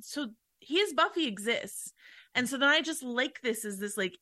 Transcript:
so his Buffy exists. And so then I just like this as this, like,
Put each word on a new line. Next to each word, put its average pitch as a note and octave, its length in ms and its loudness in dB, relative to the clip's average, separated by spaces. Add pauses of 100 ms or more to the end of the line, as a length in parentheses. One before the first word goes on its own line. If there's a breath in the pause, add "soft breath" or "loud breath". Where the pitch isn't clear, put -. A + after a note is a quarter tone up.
so C#4+ 260 -6 (320)
his F4+ 340 2
Buffy D#4+ 340 2
exists. G#3 640 -4 (440 loud breath)
And B3 120 2
so C4+ 100 -2
then C#4 120 6
I D#4 120 6
just D#4 200 -4
like B3 400 -2
this A3+ 240 0
as G3 140 -6
this, G3+ 180 -6
like, F#3 240 0